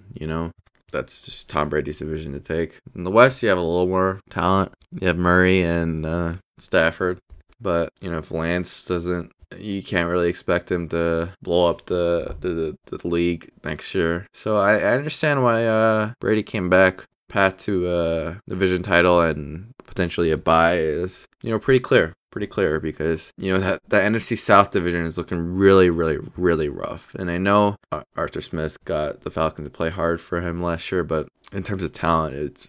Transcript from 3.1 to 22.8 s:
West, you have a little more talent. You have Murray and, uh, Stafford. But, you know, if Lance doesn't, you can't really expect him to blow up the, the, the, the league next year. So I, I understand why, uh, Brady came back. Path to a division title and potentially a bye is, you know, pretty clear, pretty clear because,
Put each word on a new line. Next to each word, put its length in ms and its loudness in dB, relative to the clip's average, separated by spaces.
West, 320 6
you 80 2
have 80 4
a 40 -2
little 240 2
more 340 0
talent. 420 0
You 100 -2
have 100 2
Murray 420 4
and, 460 -2
uh, 280 -4
Stafford. 640 0
But, 300 -2
you 100 -8
know, 80 -4
if 120 -10
Lance 540 -4
doesn't, 480 -4
you 260 -6
can't 280 -2
really 180 2
expect 420 -2
him 200 -2
to 500 -2
blow 300 2
up 160 -6
the, 540 -2
the, 360 -4
the, 100 -10
the 100 -8
league 400 0
next 300 -8
year. 400 -2
So 240 -2
I, 160 4
I 180 2
understand 500 0
why, 220 2
uh, 560 2
Brady 220 2
came 260 -4
back. 360 4
Path 360 0
to 260 0
a 580 -2
division 340 0
title 380 4
and 520 -2
potentially 460 -2
a 60 2
bye 400 4
is, 500 -4
you 80 -6
know, 80 0
pretty 220 4
clear, 320 2
pretty 100 -4
clear 320 0
because, 600 -4